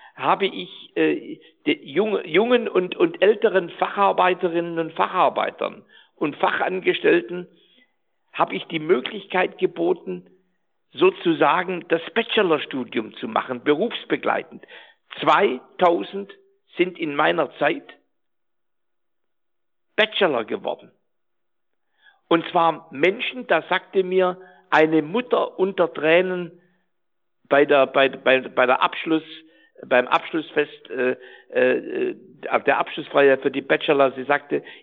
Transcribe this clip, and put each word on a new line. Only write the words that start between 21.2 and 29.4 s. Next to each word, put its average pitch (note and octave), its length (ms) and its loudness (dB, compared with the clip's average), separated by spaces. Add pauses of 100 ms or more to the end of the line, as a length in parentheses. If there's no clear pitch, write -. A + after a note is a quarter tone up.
Und E3+ 220 2
zwar E3 420 0
Menschen, G3+ 540 -2
da E3 160 0
sagte F#3+ 400 -2
mir F3+ 360 0 (320)
eine D#3 320 4
Mutter A3 560 -2
unter F#3 340 0
Tränen F3 680 0 (880)
bei C#3+ 160 6
der, C#3+ 220 4
bei, C3+ 240 4
bei, C3 300 2
bei B2+ 260 0
der B2 160 2
Abschluss, D#3+ 400 -2 (640)